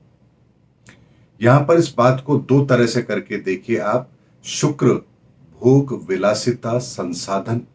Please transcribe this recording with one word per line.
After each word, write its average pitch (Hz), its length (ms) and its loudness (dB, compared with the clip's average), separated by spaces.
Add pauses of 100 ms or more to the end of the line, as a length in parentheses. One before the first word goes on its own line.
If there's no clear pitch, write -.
(1400)
यहां 135 240 6
पर 170 120 4
इस - 200 0
बात 127 280 2
को 147 120 0
दो 139 280 2
तरह 120 200 2
से 117 160 -2
करके 104 360 -6
देखिए 95 400 -4
आप, 107 320 -4 (340)
शुक्र - 440 -2 (760)
भोग, 131 480 2
विलासिता, 107 680 -2
संसाधन, 98 840 -6 (140)